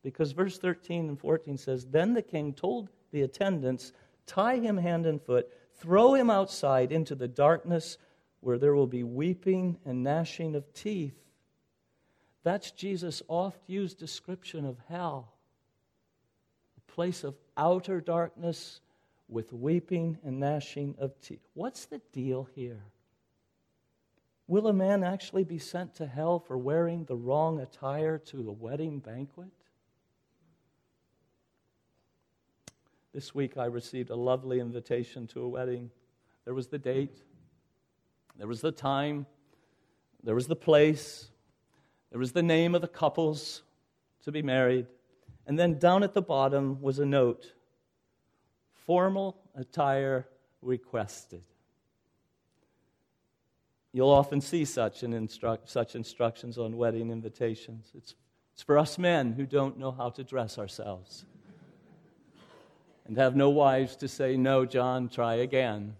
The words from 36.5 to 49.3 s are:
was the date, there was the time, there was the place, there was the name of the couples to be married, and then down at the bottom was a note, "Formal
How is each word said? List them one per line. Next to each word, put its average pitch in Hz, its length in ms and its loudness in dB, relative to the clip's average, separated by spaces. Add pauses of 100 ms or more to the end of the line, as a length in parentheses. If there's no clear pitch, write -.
was 131 140 -6
the 147 120 -8
date, 135 440 -2 (1120)
there 101 120 -12
was 113 120 -6
the 160 120 -2
time, 143 560 -2 (960)
there 113 120 0
was 123 120 -2
the 160 80 0
place, 156 760 4 (800)
there 120 100 -10
was 123 140 -2
the 175 100 2
name 170 320 6
of 170 60 4
the 170 60 -4
couples 160 760 0 (600)
to 147 80 -8
be 147 100 -4
married, 127 460 4 (600)
and 143 100 0
then 165 220 4
down 180 240 6
at 196 100 0
the 202 80 2
bottom 135 600 2
was 135 180 -2
a 143 60 2
note, 131 480 2 (1200)
"Formal 190 680 0 (140)